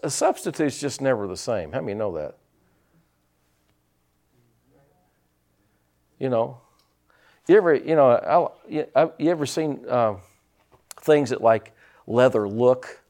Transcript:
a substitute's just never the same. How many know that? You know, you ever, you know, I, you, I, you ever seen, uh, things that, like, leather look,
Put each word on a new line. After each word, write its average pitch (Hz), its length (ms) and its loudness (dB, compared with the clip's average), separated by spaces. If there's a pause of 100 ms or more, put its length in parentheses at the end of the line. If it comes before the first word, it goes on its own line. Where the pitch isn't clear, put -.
a 151 60 -6
substitute's 156 720 -2
just 139 220 -8
never 117 260 -2
the 92 80 -10
same. 90 360 -6
How 135 100 -6
many 107 100 -8
know 104 240 -6
that? 76 220 -10 (3750)
You 131 120 -4
know, 123 320 -2 (840)
you 185 120 8
ever, 175 160 4
you 156 200 -2
know, 135 160 6
I, - 600 0
you, 151 140 -6 (100)
I, 160 220 4
you 151 120 0
ever 156 140 -2
seen, 147 420 -6
uh, 117 280 -2 (840)
things 147 300 2
that, - 120 -4
like, 113 320 2 (340)
leather 113 400 2
look, 123 600 0